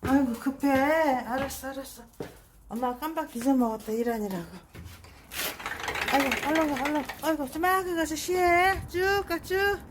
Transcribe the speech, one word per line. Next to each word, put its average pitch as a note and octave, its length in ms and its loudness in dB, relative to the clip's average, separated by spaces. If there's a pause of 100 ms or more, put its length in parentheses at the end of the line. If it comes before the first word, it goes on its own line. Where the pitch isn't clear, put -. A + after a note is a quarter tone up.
아이고, C4 320 4
급해. C4+ 920 2
알았어, C4 440 -4
알았어. C4+ 320 -12 (680)
엄마 B3 300 -2
깜빡 D#4 360 -4
잊어먹었다, A#3 580 2
일하느라고. G#3+ 520 -2 (1700)
아이고, C4+ 360 2
얼른 D4+ 260 2
가, B3+ 80 -2
얼른. D4 220 0 (180)
아이고, D4 260 0
좀 D#4 160 -4
아그 F#4 320 2
가서 D#4+ 180 0
쉬해. F4+ 720 2
쭉 G4 400 2
가, E4+ 120 -2
쭉. G4 400 0 (120)